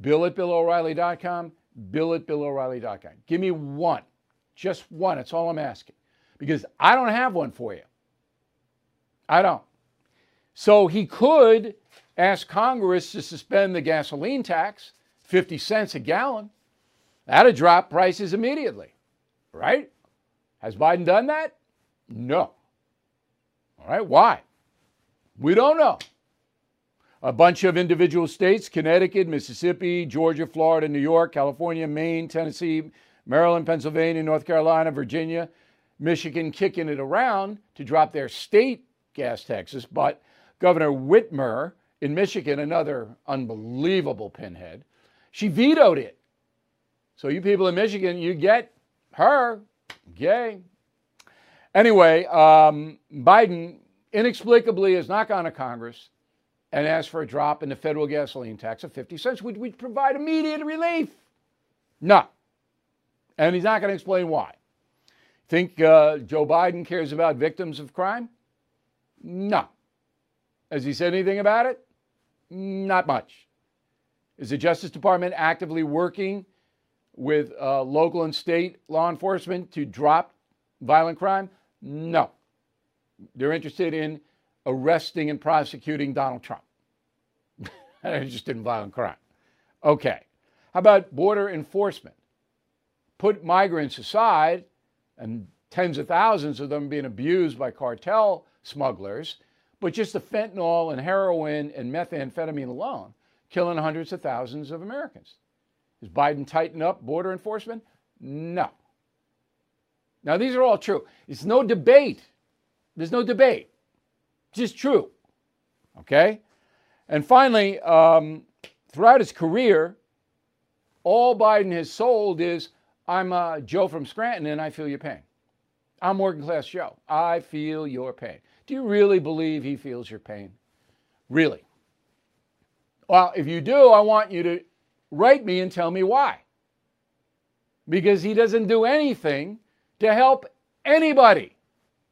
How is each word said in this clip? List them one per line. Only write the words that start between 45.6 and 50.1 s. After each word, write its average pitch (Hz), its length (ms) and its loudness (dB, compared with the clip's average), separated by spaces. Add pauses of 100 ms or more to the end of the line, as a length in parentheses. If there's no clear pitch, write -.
it. 117 200 -12 (960)
So 143 120 -10
you 160 120 -4
people 190 280 2
in 175 60 0
Michigan, 190 440 -2
you 175 160 -4
get 208 380 0 (400)
her. 240 480 2 (560)